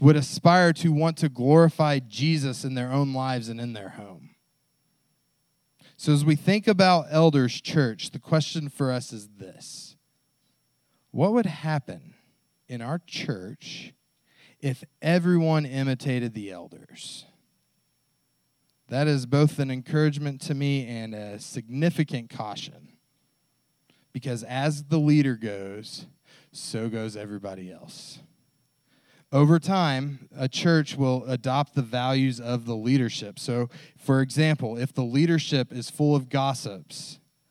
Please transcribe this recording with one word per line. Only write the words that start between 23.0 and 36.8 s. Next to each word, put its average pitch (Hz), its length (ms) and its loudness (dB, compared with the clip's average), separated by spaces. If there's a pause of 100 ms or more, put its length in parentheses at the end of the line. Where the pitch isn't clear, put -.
Because 123 300 -8
as 139 420 -4
the 151 140 0
leader 147 380 4
goes, 104 720 -10 (480)
so 113 360 -8
goes 110 260 -6
everybody 98 560 -10
else. - 460 -20 (1160)
Over 147 260 6
time, 147 800 -2
a 131 100 -4
church 160 480 0
will 127 300 0
adopt 131 500 -2
the 143 60 0
values 127 580 0
of 117 280 -4
the 117 100 -4
leadership. 113 600 0
So, 120 320 -4 (260)
for 135 240 2
example, 135 560 0
if 123 160 -4
the 131 120 -2
leadership 147 680 0
is 123 160 -10
full 147 260 2
of 135 140 0
gossips, 127 920 -6 (320)